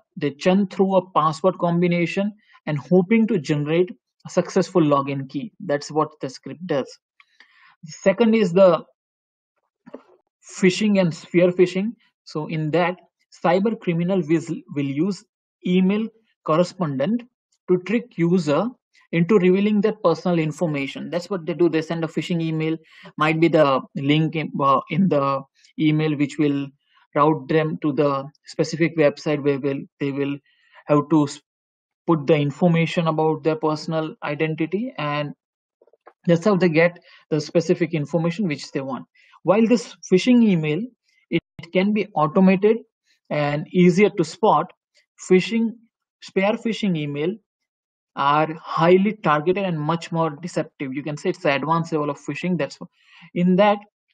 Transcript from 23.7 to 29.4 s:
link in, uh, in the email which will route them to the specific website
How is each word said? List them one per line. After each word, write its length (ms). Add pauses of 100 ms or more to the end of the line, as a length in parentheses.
link 400
in, 160 (100)
uh, 200 (100)
in 180
the 340 (360)
email 380
which 220
will 280 (480)
route 340
them 340
to 100
the 320 (200)
specific 520
website 460